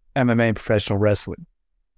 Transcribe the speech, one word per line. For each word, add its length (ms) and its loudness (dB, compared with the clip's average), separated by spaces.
M 160 2
M 80 2
A 60 4
and 100 0
professional 420 -2
wrestling, 480 -2